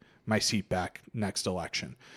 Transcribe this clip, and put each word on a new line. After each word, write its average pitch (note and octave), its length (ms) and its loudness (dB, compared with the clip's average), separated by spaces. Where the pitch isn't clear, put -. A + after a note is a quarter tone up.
my G#2+ 140 4
seat - 300 2
back F#2 320 0
next G#2 320 -2
election? E2 500 -2